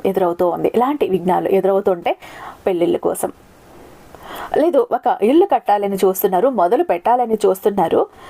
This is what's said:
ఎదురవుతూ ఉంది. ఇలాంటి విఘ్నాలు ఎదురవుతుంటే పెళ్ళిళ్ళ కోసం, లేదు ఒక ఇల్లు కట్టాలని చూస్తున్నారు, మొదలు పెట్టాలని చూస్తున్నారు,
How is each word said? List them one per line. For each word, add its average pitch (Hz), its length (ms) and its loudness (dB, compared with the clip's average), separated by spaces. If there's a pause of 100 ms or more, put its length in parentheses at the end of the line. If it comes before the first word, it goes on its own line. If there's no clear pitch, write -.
ఎదురవుతూ 180 420 0
ఉంది. 160 260 -2
ఇలాంటి 254 340 0
విఘ్నాలు 175 400 0
ఎదురవుతుంటే 190 680 0 (500)
పెళ్ళిళ్ళ 170 300 0
కోసం, 170 360 -4 (1200)
లేదు 294 360 2
ఒక 226 300 0
ఇల్లు 311 240 4
కట్టాలని 202 500 0
చూస్తున్నారు, 190 520 0
మొదలు 226 340 2
పెట్టాలని 226 520 0
చూస్తున్నారు, 196 720 0 (240)